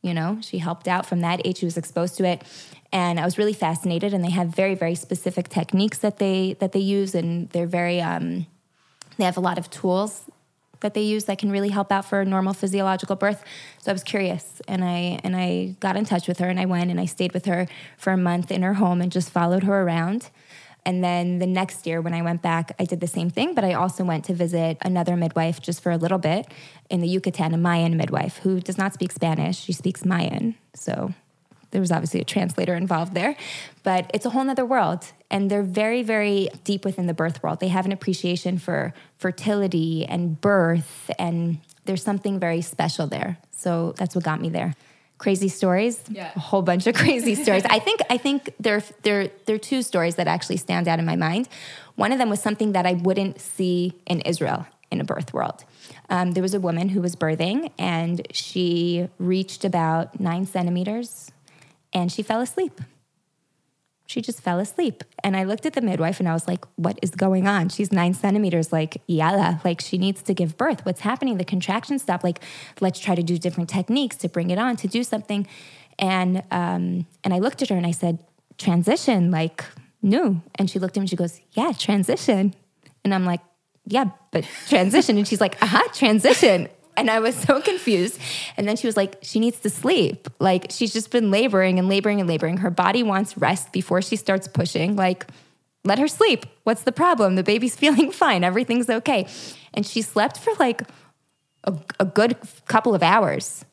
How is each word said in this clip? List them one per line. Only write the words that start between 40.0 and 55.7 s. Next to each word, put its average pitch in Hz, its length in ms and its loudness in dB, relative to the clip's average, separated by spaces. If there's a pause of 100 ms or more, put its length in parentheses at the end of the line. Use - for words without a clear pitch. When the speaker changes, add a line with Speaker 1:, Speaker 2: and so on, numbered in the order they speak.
Speaker 1:
and 170 340 -4
birth, 170 760 2
and 170 400 -2 (260)
there's 190 180 -2
something 196 380 -2
very 170 220 0
special 165 440 -2
there. - 300 -4 (140)
So 170 480 -2
that's 180 160 -4
what 175 100 -2
got 156 160 -2
me 165 80 -4
there. 170 260 -4 (440)
Crazy 196 300 0
stories. 202 600 0
Speaker 2:
Yeah. 196 260 -10
Speaker 1:
A 175 60 -6
whole 196 220 0
bunch 180 240 2
of 233 80 2
crazy 240 400 4
stories. 208 300 2
Speaker 2:
<laughs> - 40 0
Speaker 1:
I 220 120 4
think, 427 280 0
I 247 80 2
think 277 420 -2
there, 214 240 2 (200)
there, 202 260 2 (160)
there 214 120 0
are - 20 -4
two 262 240 -2
stories 170 320 0
that 170 140 -2
actually 175 280 -2
stand 175 320 -2
out 165 100 2
in 165 60 0
my 165 120 0
mind. 175 340 -2 (460)
One 208 160 2
of 262 60 0
them 240 120 2
was 202 100 -2
something 214 320 0
that 185 140 2
I 180 80 2
wouldn't 185 480 0
see 180 500 0 (140)
in 170 160 0
Israel - 440 -2 (240)
in - 120 -2
a - 20 -2
birth - 300 -6
world. - 300 -4 (440)